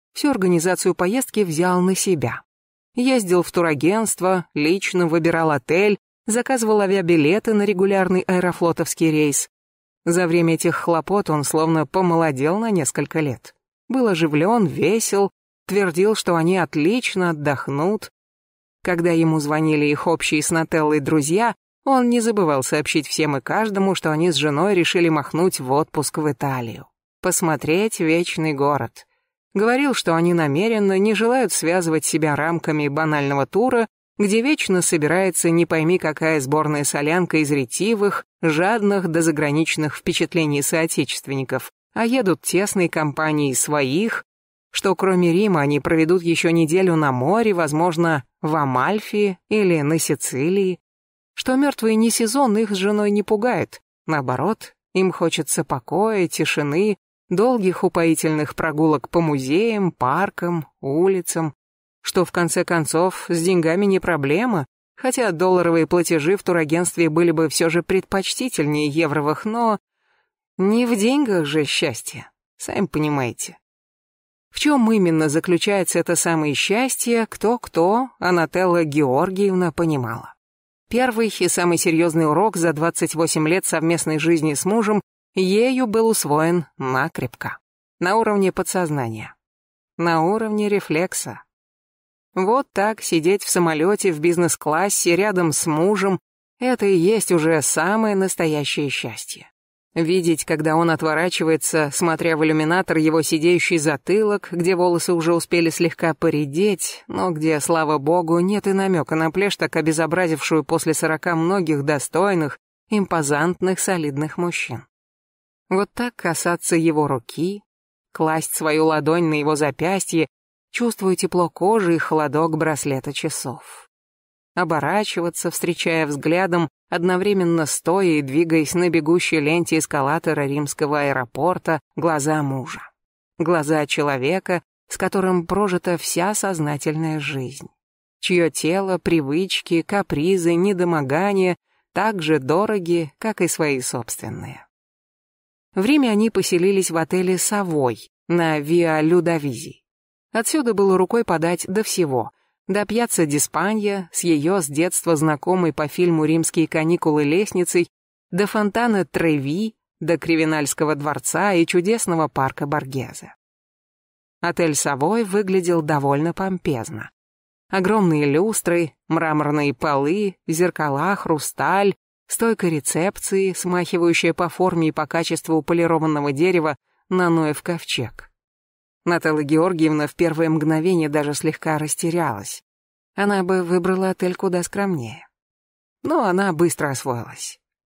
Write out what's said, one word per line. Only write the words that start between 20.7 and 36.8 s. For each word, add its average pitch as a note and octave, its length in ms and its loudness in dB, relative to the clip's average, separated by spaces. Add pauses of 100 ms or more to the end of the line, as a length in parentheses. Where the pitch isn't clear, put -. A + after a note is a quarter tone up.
друзья, D#3+ 520 0 (300)
он B3+ 260 2
не A#3+ 120 2
забывал F#3+ 420 2
сообщить D3+ 440 -2
всем D3 280 0
и C3+ 60 -4
каждому, G3 520 0
что - 160 -4
они D#3 220 2
с D3+ 40 0
женой D3+ 380 0
решили E3+ 360 2
махнуть D#3+ 500 0
в C3 140 -6
отпуск D3+ 460 -2
в D3+ 120 0
Италию. B2+ 560 -6 (340)
Посмотреть E3+ 800 0
вечный D#3+ 500 0
город. C#3 560 -2 (460)
Говорил, B3 400 2
что - 200 -2
они E3+ 200 4
намеренно F#3+ 680 2
не G#3+ 140 2
желают A#3 400 0
связывать D#3+ 500 0
себя D#3 320 0
рамками D3+ 540 -2
банального C#3+ 560 0
тура, A#3 420 0 (300)
где G#3 240 2
вечно A#3 400 0
собирается E3+ 680 0
не E3 160 4
пойми E3 320 2
какая D#3+ 440 0
сборная D3 420 0